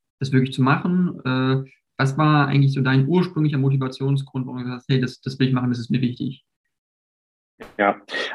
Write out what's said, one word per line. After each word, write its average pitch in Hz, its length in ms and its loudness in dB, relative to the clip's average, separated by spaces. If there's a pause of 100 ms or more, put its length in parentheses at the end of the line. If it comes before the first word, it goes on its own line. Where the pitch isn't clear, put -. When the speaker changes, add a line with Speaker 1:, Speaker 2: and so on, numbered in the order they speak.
(200)
Speaker 1:
das 139 120 -6
wirklich 135 220 2
zu 135 80 0
machen. 165 600 0
Äh, 131 440 0 (300)
was 135 180 0
war 151 300 4
eigentlich 139 260 4
so 139 80 -2
dein 131 260 2
ursprünglicher 156 520 0
Motivationsgrund, 135 880 -2
wo 127 60 -10
du 127 80 -10
gesagt 123 160 -8
hast, - 120 -18
"Hey, 131 120 2
das, 123 200 -4
das - 180 -8
will 135 100 4
ich 135 40 0
machen, 123 180 0
das 120 100 -2
ist 117 100 -6
mir - 100 0
wichtig"? 127 460 -4 (1300)
Speaker 2:
Ja, 101 240 2 (340)